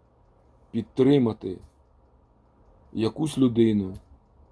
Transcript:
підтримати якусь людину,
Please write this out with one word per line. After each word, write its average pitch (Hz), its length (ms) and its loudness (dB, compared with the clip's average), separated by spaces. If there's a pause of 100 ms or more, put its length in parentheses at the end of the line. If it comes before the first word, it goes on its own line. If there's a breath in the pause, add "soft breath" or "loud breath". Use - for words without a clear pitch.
(720)
підтримати 117 840 0 (1400)
якусь 110 440 -4
людину, 110 560 2 (580)